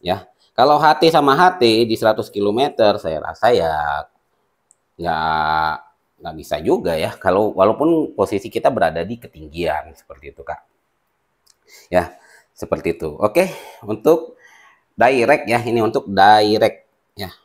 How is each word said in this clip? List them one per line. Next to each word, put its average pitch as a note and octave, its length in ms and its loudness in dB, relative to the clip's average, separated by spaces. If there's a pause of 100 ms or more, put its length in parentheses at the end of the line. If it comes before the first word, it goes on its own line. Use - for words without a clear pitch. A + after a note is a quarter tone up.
Ya, F2 240 -6 (320)
kalau D3 240 4
H D#3 240 2
T D#3+ 80 4
sama C#3 240 4
H C#3+ 240 2
T A2+ 240 4
di A2 80 -4
seratus A2 400 -2
kilometer, G#2 640 0
saya D#2+ 240 -6
rasa F2 320 0
ya D2+ 500 -2 (960)
nggak, D#2 760 -2 (440)
nggak D#2+ 240 -16
bisa D#2+ 140 -8 (100)
juga F#2+ 320 0
ya. G#2+ 160 -4
Kalau, G2 400 0
walaupun C#3 640 0
posisi F#2+ 320 -4
kita C3+ 240 0
berada E2+ 320 -2
di A#2 160 -12
ketinggian D#2 720 -8
seperti - 400 -20
itu, - 80 -20
Kak. - 200 -14 (1300)
Ya, F2 240 -2 (400)
seperti E2 400 -6
itu. D#2 240 -10
Oke, E3 320 0 (320)
untuk A2 480 -2 (600)
direct A#2+ 560 2
ya, A#2+ 160 0
ini A#2 160 0
untuk A2+ 280 -2
direct G#2+ 760 4 (320)
ya. F#2 120 -12 (160)